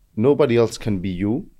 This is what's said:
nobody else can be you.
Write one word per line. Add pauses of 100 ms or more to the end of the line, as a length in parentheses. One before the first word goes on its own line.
(160)
nobody
else
can
be
you.